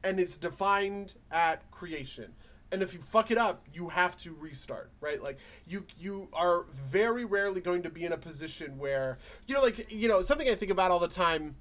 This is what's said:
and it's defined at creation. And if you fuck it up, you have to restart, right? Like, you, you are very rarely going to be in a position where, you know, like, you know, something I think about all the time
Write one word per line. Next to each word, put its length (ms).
and 160
it's 180
defined 760
at 400
creation. 600
And 120
if 100
you 60
fuck 320
it 80
up, 340
you 160
have 280
to 220
restart, 520
right? 220
Like, 160
you, 220
you 340
are 360
very 340
rarely 360
going 220
to 60
be 160
in 60
a 60
position 600
where, 400
you 80
know, 80
like, 280
you 160
know, 140
something 260
I 60
think 180
about 200
all 80
the 80
time 540